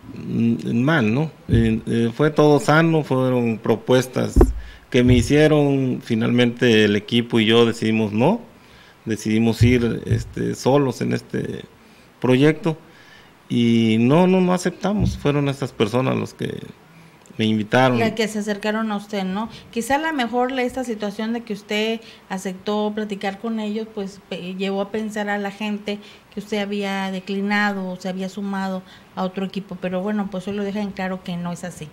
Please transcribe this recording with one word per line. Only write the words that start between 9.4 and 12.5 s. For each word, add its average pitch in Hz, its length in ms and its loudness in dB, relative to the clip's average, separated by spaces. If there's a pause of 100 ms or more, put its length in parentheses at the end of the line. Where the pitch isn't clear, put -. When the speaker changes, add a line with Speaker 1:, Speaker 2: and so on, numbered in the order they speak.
Speaker 1:
ir, 117 440 2
este, 113 480 -4
solos 131 480 0
en 120 100 -2
este - 520 -8 (580)
proyecto, 147 560 2 (720)